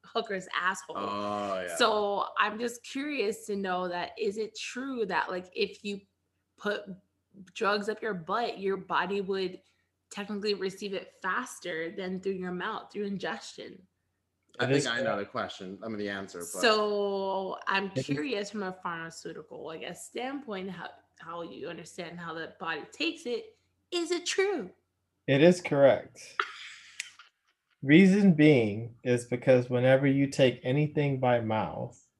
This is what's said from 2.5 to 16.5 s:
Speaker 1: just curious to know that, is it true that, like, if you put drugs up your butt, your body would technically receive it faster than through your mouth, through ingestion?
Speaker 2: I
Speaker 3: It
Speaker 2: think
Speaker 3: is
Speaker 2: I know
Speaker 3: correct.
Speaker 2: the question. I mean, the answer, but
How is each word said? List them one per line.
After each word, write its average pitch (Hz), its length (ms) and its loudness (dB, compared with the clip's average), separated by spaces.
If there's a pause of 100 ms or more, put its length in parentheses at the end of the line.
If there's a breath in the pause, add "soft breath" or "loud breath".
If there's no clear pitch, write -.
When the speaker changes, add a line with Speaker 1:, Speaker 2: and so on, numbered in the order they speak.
Speaker 1:
just 240 240 -6
curious 269 640 -4
to 208 100 -4
know 185 320 -2
that, 175 320 -6
is 202 180 -2
it 214 200 -6
true 254 480 -6
that, 170 260 0
like, 180 140 -6 (100)
if - 280 -4
you 202 180 -6 (560)
put 208 240 -4 (720)
drugs 202 340 0
up 214 140 -4
your 220 140 -4
butt, 185 440 -2
your 196 180 0
body 185 440 -2
would 190 380 -4 (520)
technically 202 440 -4
receive 190 380 -6
it - 280 -8
faster 175 760 -6
than 185 240 -6
through 196 140 -4
your 185 180 -6
mouth, 180 400 -6
through 208 140 -6
ingestion? 185 720 -8 (840)
Speaker 2:
I 127 60 0
Speaker 3:
It - 20 -2
Speaker 2:
think 139 120 4
Speaker 3:
is - 80 0
Speaker 2:
I 117 100 -2
know 123 60 0 (100)
Speaker 3:
correct. 101 60 -4
Speaker 2:
the 101 80 -4
question. 98 540 -8
I 110 60 -10
mean, 107 120 -6
the 101 100 -2
answer, 98 300 -6
but 85 80 -8 (140)